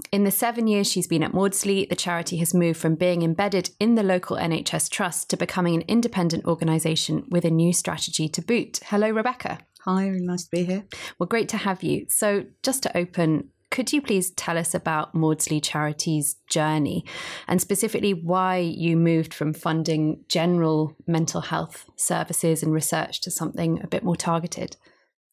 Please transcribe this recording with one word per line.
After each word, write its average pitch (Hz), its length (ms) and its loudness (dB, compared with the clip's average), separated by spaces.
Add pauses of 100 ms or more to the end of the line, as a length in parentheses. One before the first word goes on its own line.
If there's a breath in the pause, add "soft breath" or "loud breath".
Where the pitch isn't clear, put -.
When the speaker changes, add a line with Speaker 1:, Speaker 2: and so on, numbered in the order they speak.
(120)
Speaker 1:
In 202 120 4
the 196 80 4
seven 233 360 0
years 202 220 4
she's 180 180 0
been 160 160 2
at - 100 -2
Maudsley, 196 560 2
the 175 60 -2
charity 170 420 -4
has 165 160 0
moved 170 260 4
from 160 160 2
being 175 260 2
embedded 180 580 0
in 226 160 4
the 220 80 4
local 180 340 2
N 165 160 0
H - 200 -4
S 160 140 0
trust - 420 -4
to 208 60 -2
becoming 175 400 0
an 165 140 2
independent 202 560 2
organisation 160 840 0
with 175 140 2
a 165 60 4
new 165 240 4
strategy 160 560 -2
to 170 120 -8
boot. - 440 -2
Hello, 214 240 2
Rebecca. 220 480 -4 (260)
Speaker 2:
Hi, 190 240 0
really 185 180 -2
nice 180 200 -4
to - 60 -20
be 175 120 0
here. 185 220 -4 (340 loud breath)
Speaker 1:
Well, 175 80 -2
great 226 220 0
to 220 80 -2
have 190 260 -2
you. - 240 -2
So 202 380 0 (180)
just 262 200 -2
to - 140 -2
open, 170 520 0 (220)
could 254 200 -4
you 294 100 2
please 190 300 0
tell - 260 -4
us 170 160 -2
about 160 420 -2
Maudsley 156 440 2
Charity's 151 800 -2 (120)
journey 156 540 0 (440 loud breath)
and 180 120 2
specifically 208 540 0
why 185 440 0
you 170 380 0
moved 165 380 4
from 151 200 -2
funding 160 760 0
general 160 680 2 (120)
mental 165 340 0
health - 560 -8
services 160 640 0
and 156 80 2
research 156 500 -2
to 175 100 -6
something 165 520 -2
a - 40 -8
bit - 160 -2
more 175 120 0
targeted? - 600 -4 (560 soft breath)